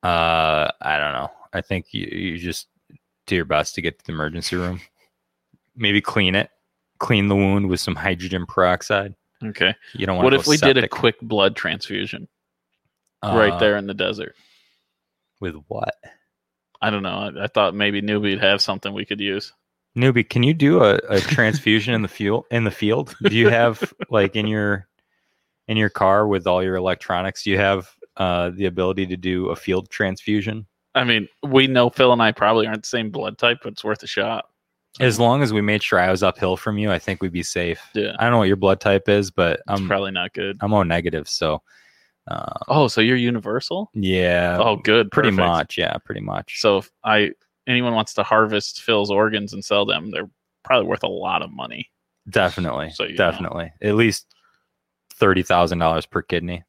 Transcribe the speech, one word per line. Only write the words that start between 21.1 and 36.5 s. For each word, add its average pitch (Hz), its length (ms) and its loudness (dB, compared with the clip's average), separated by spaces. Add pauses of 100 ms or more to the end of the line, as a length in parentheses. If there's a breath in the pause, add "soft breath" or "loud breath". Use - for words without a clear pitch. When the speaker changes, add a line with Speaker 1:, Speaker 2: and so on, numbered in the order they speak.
Speaker 1:
transfusion 110 720 2
in 110 80 0
the 98 60 -4
fuel, 104 420 -2
in 117 140 0
the 104 60 0
field? 113 520 -2
Do 101 120 2
you 117 140 6
have, 117 440 2 (100)
Speaker 2:
<laughs> - 80 -14
Speaker 1:
like, 101 260 2
in 107 100 -2
your, 104 400 -2 (840)
in 110 80 -2
your 107 140 2
car 101 380 2
with 95 180 0
all 90 160 2
your 92 140 -2
electronics, 92 680 -4
do 101 60 -2
you 98 80 2
have, 98 320 2 (260)
uh, 90 340 -2
the 95 160 -4
ability 92 400 -2
to 90 100 -8
do 92 320 -4
a 85 80 -4
field 92 340 -4
transfusion? 107 760 -4 (280)
Speaker 2:
I 127 100 2
mean, 110 240 0 (140)
we 135 240 4
know 123 240 4
Phil 127 220 4
and 120 100 4
I 110 100 4
probably 110 340 2
aren't 110 180 -6
the - 40 -12
same 110 220 -4
blood 98 280 -8
type, 120 240 0
but 120 100 -10
it's - 120 -18
worth 107 180 -4
a 107 40 -16
shot. 107 400 -4 (540)
Speaker 1:
As 120 180 4
long 120 240 4
as 113 100 0
we 107 80 2
made 104 220 0
sure - 160 2
I 90 140 4
was 95 100 0
uphill 92 340 0